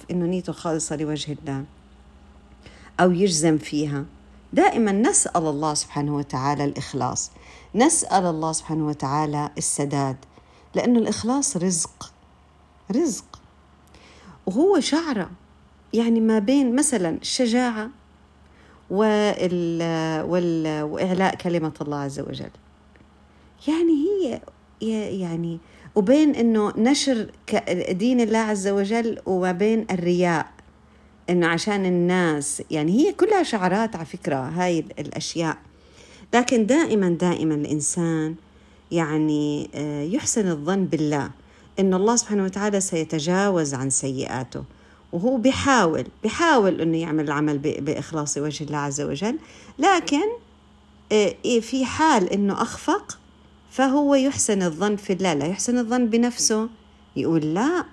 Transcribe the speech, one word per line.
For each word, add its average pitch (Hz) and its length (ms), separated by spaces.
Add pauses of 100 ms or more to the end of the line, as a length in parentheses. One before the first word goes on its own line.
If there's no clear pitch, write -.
(120)
إنه 175 140
نيته 175 280
خالصة 156 420
لوجه 151 460
الله 135 240 (1300)
أو 180 120
يجزم 170 460
فيها؟ 147 480 (480)
دائما 233 380
نسأل 196 560
الله 151 260
سبحانه 147 420
وتعالى 143 500
الإخلاص، 131 680 (440)
نسأل 202 500
الله 160 260
سبحانه 156 360
وتعالى 147 720
السداد، 143 580 (600)
لأنه 233 240
الإخلاص 220 580
رزق، - 560 (800)
رزق. 269 480 (1080)
وهو 311 340
شعرة، 277 500 (640)
يعني 233 260
ما 220 200
بين 247 360
مثلا 220 460
الشجاعة 240 680 (1000)
وال-، 170 1300
وال-، 160 580
وإعلاء 185 540
كلمة 160 460
الله 147 160
عز 139 220
وجل. 135 320 (1160)
يعني 330 260
هي، 320 480 (400)
ي-، 214 380
يعني، 170 400 (360)
وبين 269 400
إنه 220 420
نشر 247 540 (160)
ك-، - 440
دين 240 300
الله 220 180
عز 214 280
وجل، 208 580
وما 185 260
بين 214 400
الرياء، 175 540 (840)
إنه 175 180
عشان 190 380
الناس، 175 840
يعني 156 200
هي 302 220
كلها 392 300
شعارات 208 520
على 160 100
فكرة 160 300
هاي 165 440
ال-، - 200
الأشياء. 160 580 (760)
لكن 240 320
دائما، 220 440
دائما 165 460
الإنسان 156 800 (560)
يعني، 151 840
آه، 147 280
يحسن 202 440
الظن 175 380
بالله، 147 460 (480)
إن 190 140
الله 208 220
سبحانه 208 280
وتعالى 196 380
سيتجاوز 165 920
عن 131 160
سيئاته. 135 760 (480)
وهو 233 260
بيحاول، 214 680 (180)
بيحاول 226 580
إنه 165 160
يعمل 156 260
العمل 147 340
ب-، 139 280
بإخلاص 147 520
وجه 147 260
الله 147 140
عز 143 240
وجل. 165 380 (400)
لكن، 349 480 (840)
آه، 208 240 (100)
إيه، 240 160
في 262 240
حال 254 480
إنه 202 280
أخفق، - 560 (540)
فهو 277 440
يحسن 254 480
الظن 180 320
في 196 180
الله، 180 200
لا 143 120
يحسن 202 320
الظن 247 280
بنفسه، 233 640 (460)
يقول: 151 260
"لا، 233 520